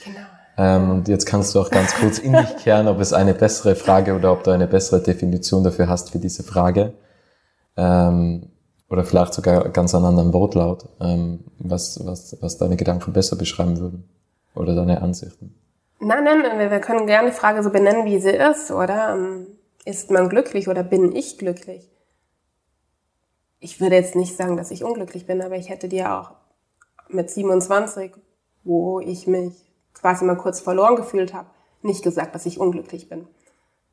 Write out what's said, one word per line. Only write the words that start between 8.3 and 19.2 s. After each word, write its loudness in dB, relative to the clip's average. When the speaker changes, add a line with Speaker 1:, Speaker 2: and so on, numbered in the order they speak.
Speaker 2:
oder -2
vielleicht 2
sogar 2
ganz 0
einen 4
anderen 4
Wortlaut, 0
ähm, -4
was, -8
was, -12
was -8
deine 0
Gedanken -4
besser 0
beschreiben -2
würden -10
oder -2
deine 2
Ansichten. -8
Speaker 1:
Nein, 0
nein, 4
wir, -2
wir 0
können -2
gerne 4
die -4
Frage 0
so 0
benennen, 4
wie 0
sie 2
ist, 0
oder? -2
Ähm, -8